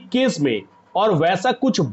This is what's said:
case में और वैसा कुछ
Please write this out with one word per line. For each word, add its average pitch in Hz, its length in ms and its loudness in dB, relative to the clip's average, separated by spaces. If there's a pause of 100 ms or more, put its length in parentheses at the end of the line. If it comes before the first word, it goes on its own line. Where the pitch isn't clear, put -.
(120)
case 247 280 0
में 117 220 0 (320)
और 202 200 2
वैसा 185 400 0
कुछ 254 260 0 (120)